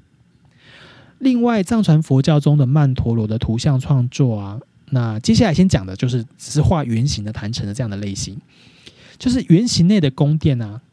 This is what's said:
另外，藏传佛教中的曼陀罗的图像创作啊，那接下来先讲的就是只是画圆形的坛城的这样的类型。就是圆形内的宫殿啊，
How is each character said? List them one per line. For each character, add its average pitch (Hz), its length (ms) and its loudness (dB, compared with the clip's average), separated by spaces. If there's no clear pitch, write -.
另 247 240 0
外， 233 180 2
藏 220 220 0
传 160 180 4
佛 135 180 2
教 147 200 2
中 147 180 2
的 143 80 4
曼 139 300 2
陀 117 180 -2
罗 110 140 -2
的 110 100 -4
图 113 180 -2
像 135 240 0
创 127 300 0
作 127 260 0
啊， 101 240 -10
那 117 300 -2
接 170 120 -2
下 226 140 4
来 175 80 0
先 180 160 4
讲 95 160 -2
的 95 100 -10
就 127 140 -2
是 120 140 -4
只 - 100 -18
是 147 100 -2
画 151 240 2
圆 117 240 -2
形 110 160 -6
的 107 80 -10
坛 107 220 -8
城 104 140 -8
的 101 80 -8
这 123 80 -6
样 117 60 -6
的 98 80 -8
类 101 180 -8
型。 - 200 -10
就 254 100 -2
是 247 180 0
圆 175 200 4
形 170 200 2
内 208 140 4
的 143 80 2
宫 147 260 0
殿 147 240 0
啊， 110 220 -10